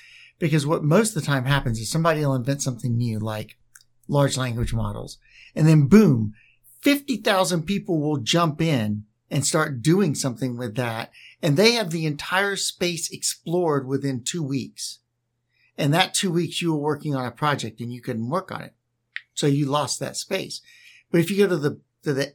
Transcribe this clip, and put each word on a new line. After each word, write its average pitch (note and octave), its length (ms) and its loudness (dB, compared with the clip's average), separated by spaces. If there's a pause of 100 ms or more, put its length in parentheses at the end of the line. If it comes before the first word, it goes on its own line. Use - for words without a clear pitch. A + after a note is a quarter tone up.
(400)
because D3+ 260 2
what D#3+ 180 -2
most G3 320 4
of D3+ 60 -4
the - 60 -6
time C3+ 180 0
happens C3 340 0
is A2 120 -8
somebody D#3+ 300 2
will C#3 120 2
invent C3 300 -2
something A#2+ 340 -4
new, A#2 220 -2
like G#2+ 400 -8 (480)
large C#3 280 2
language A#2+ 380 -2
models. A2+ 460 -6 (360)
And D#3 120 4
then D#3 180 8
boom, C#3 480 6 (480)
fifty C#4+ 360 0
thousand F3+ 500 2
people F#3+ 340 -2
will D3 160 0
jump D#3 440 0
in G#2+ 420 0 (260)
and C#3+ 160 -2
start D3+ 380 -2
doing E3 320 4
something B2 420 -6
with A#2+ 200 -8
that. A#2 340 -4 (280)
And D3 160 2
they A3 180 6
have G#3+ 180 -2
the D#3+ 160 -2
entire F#3+ 480 -2
space F3 560 -4
explored D#3+ 760 -2
within C3+ 360 -4
two F3 180 -6
weeks. - 600 -8 (760)
And D3 160 0
that F3+ 220 2
two F#3+ 160 -2
weeks E3+ 320 -2
you E3 100 0
were D3+ 80 -2
working D3 340 -4
on B2+ 120 -4
a A2+ 40 -8
project C3+ 480 -2
and A#2+ 140 -10
you A#2+ 80 -14
couldn't A2+ 300 -6
work F#3 200 -4
on - 120 -10
it. - 100 -18 (640)
So - 100 -2
you C#3+ 220 2
lost C#3 320 -2
that B2 180 -8
space. - 440 -6 (500)
But F3 80 4
if E3+ 100 2
you G3 80 -2
go G3+ 100 4
to F3+ 100 0
the, C#3 220 -2 (260)
to D#3 80 -2
the C#3 220 -4